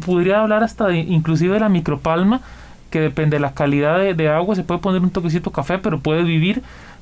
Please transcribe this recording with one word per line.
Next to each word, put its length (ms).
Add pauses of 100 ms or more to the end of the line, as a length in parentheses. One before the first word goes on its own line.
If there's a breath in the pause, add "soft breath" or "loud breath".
podría 340
hablar 220
hasta 240
de, 120
inclusive 560
de 60
la 80
micropalma, 720 (500 loud breath)
que 100
depende 360
de 40
la 140
calidad 440
de, 160
de 140
agua, 260
se 80
puede 180
poner 220
un 80
toquecito 400
café, 280
pero 200
puede 240
vivir. 400 (400 loud breath)